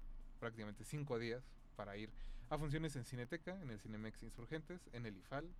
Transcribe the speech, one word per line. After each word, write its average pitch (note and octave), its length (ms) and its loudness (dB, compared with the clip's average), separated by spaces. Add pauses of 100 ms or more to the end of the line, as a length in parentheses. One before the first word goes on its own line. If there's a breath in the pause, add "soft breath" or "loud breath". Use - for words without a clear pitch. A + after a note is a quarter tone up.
(400)
prácticamente A2 440 -2
cinco C#3+ 340 2
días A#2 260 2 (340)
para G2+ 200 0
ir A2 120 -2 (400 loud breath)
a D3+ 80 6
funciones D3+ 400 6
en A#2+ 80 0
Cineteca, E3 560 0
en C3+ 80 -2
el G#2+ 100 -2
Cinemex A2 440 -2
Insurgentes, D#3 720 -4
en A#2+ 120 0
el G2+ 120 -2
ifal, D3+ 320 -2 (100)